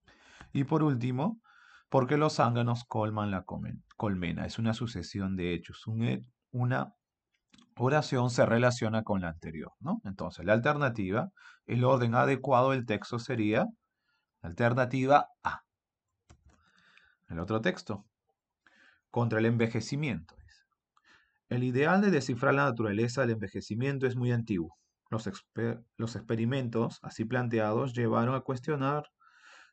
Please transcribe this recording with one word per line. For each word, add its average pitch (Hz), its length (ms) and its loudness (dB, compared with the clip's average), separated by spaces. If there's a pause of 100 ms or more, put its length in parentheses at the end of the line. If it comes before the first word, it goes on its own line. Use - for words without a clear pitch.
(520)
Y 139 120 0
por 156 180 0
último, 135 580 0 (480)
porque 135 280 2
los 151 200 2
zánganos 120 520 2
colman 107 420 -2
la 92 140 -4
comen-, - 400 -10 (120)
colmena. 87 500 -2
Es - 120 -8
una 113 160 0
sucesión 98 640 -6
de 87 180 -2
hechos. - 320 -10
Un 113 160 -4
he-, 127 220 -2 (260)
una 127 440 -2 (840)
oración 135 540 2
se 120 160 6
relaciona 113 580 2
con 98 160 0
la 87 80 -4
anterior, 80 500 -10
¿no? 180 240 -4
Entonces, 87 420 -8
la 101 100 6
alternativa, 120 760 0 (380)
el 123 180 0
orden 123 320 4
adecuado 131 560 4
del 127 120 -2
texto 113 360 -4
sería 113 460 0 (760)
la 82 60 -10
alternativa 127 800 2 (160)
A. - 160 -4 (1700)
El 85 100 -8
otro 107 220 -2
texto. 98 440 -4 (1080)
Contra 113 280 0
el 110 80 4
envejecimiento, 113 880 -2
dice. - 280 -20 (840)
El 123 160 -2
ideal 147 380 4
de 208 80 4
descifrar 135 420 2
la 143 140 4
naturaleza 117 560 0
del 120 80 2
envejecimiento 110 760 -2
es 120 100 0
muy 123 160 0
antiguo. 110 440 -2 (320)
Los 110 180 -4
exper-, 113 560 -6 (140)
los 117 180 -6
experimentos 117 840 -2
así - 240 -8
planteados 117 720 0
llevaron 117 400 2
a 131 80 -4
cuestionar, 139 640 -2 (680)